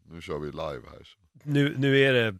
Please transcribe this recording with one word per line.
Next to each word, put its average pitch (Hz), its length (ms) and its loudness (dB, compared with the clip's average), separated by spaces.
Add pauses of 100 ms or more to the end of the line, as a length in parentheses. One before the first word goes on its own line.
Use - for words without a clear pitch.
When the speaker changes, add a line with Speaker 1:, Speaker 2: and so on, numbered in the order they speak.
Speaker 1:
nu 82 180 -18
kör 80 160 -6
vi 76 80 -8
live 73 440 -8
här, - 140 -20
så. - 140 -20 (240)
Speaker 2:
Nu, 143 360 0
nu 135 200 4
är 135 140 4
det 113 280 2